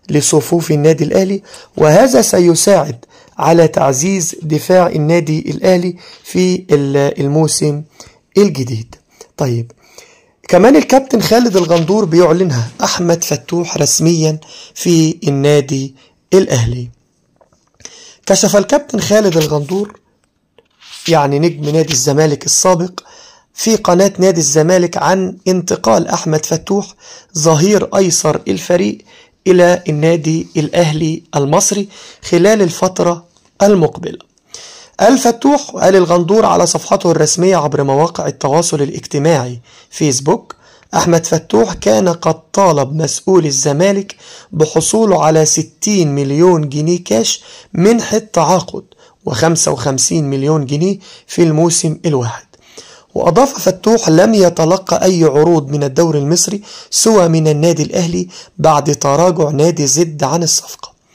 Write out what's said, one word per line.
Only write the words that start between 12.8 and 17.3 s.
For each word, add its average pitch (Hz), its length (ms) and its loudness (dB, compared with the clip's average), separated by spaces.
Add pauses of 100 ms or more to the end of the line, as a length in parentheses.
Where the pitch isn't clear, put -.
أحمد 170 400 -2
فتوح 170 520 -6
رسميًا 156 640 0 (340)
في 160 440 2 (100)
النادي 139 680 0 (380)
الأهلي. 123 560 0 (1400)